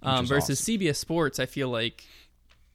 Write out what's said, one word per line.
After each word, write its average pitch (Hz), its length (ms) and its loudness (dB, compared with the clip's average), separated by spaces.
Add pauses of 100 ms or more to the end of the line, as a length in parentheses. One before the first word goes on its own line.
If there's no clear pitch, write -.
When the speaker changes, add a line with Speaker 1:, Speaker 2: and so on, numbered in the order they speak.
Speaker 1:
Um, 131 140 2
Speaker 2:
Which 127 80 2
is 123 60 -2
Speaker 1:
versus 139 140 4
Speaker 2:
awesome. 139 120 -2
Speaker 1:
C 220 220 0
B 185 120 2
S 143 80 0
Sports, 160 420 0
I 131 60 0
feel 131 240 -2
like 117 360 -2 (680)